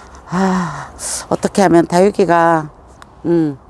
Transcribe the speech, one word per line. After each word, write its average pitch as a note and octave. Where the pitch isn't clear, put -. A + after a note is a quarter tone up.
아, F3
어떻게 -
하면 E3+
다육이가, E3+
음, D#3